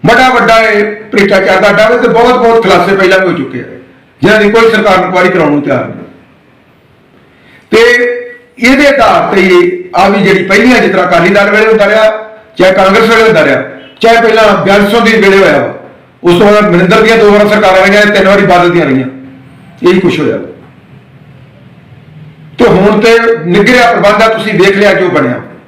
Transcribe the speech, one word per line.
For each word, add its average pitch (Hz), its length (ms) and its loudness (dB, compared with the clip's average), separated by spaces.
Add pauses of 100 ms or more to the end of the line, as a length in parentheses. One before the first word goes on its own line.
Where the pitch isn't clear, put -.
ਬੜਾ 254 300 2
ਵੱਡਾ 226 280 2
ਇਹ 214 220 -2 (280)
ਭ੍ਰਿਸ਼ਟਾਚਾਰ 196 500 0
ਦਾ 208 80 2
ਅੱਡਾ 214 200 0
ਵਾ 240 80 0
ਤੇ 240 100 -2
ਬਹੁਤ, 240 260 2
ਬਹੁਤ 233 300 0
ਖੁਲਾਸੇ 190 320 0
ਪਹਿਲਾਂ 190 240 0
ਵੀ 190 80 -2
ਹੋ 156 100 -4
ਚੁੱਕੇ 131 220 -10
ਆ, 117 40 -14 (580)
ਜਿਨ੍ਹਾਂ 214 200 2
ਦੀ 208 80 2
ਕੋਈ 226 220 2
ਸਰਕਾਰ 202 320 0
ਇਨਕੁਆਇਰੀ 185 260 -2
ਕਰਾਉਣ 156 220 -2
ਨੂੰ 143 100 -2
ਤਿਆਰ 127 240 -4
ਨਹੀਂ। - 200 -16 (1700)
ਤੇ 220 100 2 (800)
ਇਹਦੇ 277 280 2
ਆਧਾਰ 175 460 0
ਤੇ 196 80 2
ਹੀ 180 560 0
ਆ 190 120 2
ਵੀ 208 140 -2
ਜਿਹੜੀ 196 200 0
ਪਹਿਲੀਆਂ 214 380 0
ਜਿਸ - 100 -2
ਤਰ੍ਹਾਂ 185 160 -2
ਅਕਾਲੀ 170 260 0
ਦਲ 202 180 0
ਵੇਲੇ 214 160 0
ਹੁੰਦਾ 220 200 2
ਰਿਹਾ, 220 240 2 (460)
ਚਾਹੇ 185 160 2
ਕਾਂਗਰਸ 196 360 2
ਵੇਲੇ 226 140 2
ਹੁੰਦਾ 165 220 2
ਰਿਹਾ, 131 180 -2 (360)
ਚਾਹੇ 226 220 2
ਪਹਿਲਾਂ 214 440 0
ਬਿਆਲੀ 202 260 0
ਸੌ 233 80 0
ਦੇ - 120 0
ਵੇਲੇ 196 260 2
ਹੋਇਆ 190 220 2
ਵਾ, - 140 -8 (500)
ਉਸ 175 160 2
ਤੋਂ 208 120 4
ਬਾਅਦ 208 200 2
ਮਨਿੰਦਰ 185 300 0
ਦੀਆਂ 220 160 2
ਦੋ 208 140 4
ਵਾਰ 208 160 2
ਸਰਕਾਰਾਂ 196 380 0
ਰਹੀਆਂ, 208 200 2
ਤਿੰਨ 202 220 0
ਵਾਰੀ 196 180 0
ਬਾਦਲ 175 240 2
ਦੀਆਂ 170 160 0
ਰਹੀਆਂ, 131 220 -4 (760)
ਇਹੀ 190 160 0
ਕੁਛ - 200 -2
ਹੋਇਆ। 120 180 -4 (2250)
ਤੇ - 80 0
ਹੁਣ 202 360 2
ਤੇ 226 160 2 (280)
ਨਿਗਰਿਆ 226 460 2
ਪ੍ਰਬੰਧ 208 300 0
ਆ, 226 60 2
ਤੁਸੀਂ 208 260 -4
ਵੇਖ 196 240 0
ਲਿਆ 202 160 2
ਜੋ 185 160 -2
ਬਣਿਆ 127 320 -4 (260)